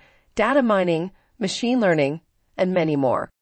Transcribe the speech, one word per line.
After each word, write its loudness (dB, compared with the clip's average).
data 2
mining, 0
machine -2
learning, 0
and 0
many 0
more. -2